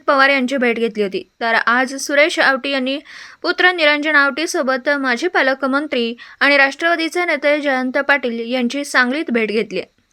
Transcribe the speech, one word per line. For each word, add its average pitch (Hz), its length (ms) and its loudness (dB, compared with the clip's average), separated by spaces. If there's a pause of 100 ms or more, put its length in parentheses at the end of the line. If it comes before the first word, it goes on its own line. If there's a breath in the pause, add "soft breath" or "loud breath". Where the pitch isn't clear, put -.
पवार 269 240 4
यांची 269 260 0
भेट 233 220 0
घेतली 220 240 -2
होती, 196 200 -4 (180)
तर 233 160 0
आज 254 400 2
सुरेश 294 440 0
आवटी 269 300 2
यांनी 269 280 -2 (440 loud breath)
पुत्र 359 300 2
निरंजन 302 440 2
आवटीसोबत 277 760 0
माजी 269 380 -2
पालकमंत्री 269 840 0 (260 loud breath)
आणि 277 160 4
राष्ट्रवादीचे 330 680 0
नेते 302 360 0
जयंत 262 380 -2
पाटील 247 540 -2
यांची 254 320 -2
सांगलीत 277 460 0
भेट 226 200 0
घेतली 208 280 -4
आहे. - 100 -8 (240)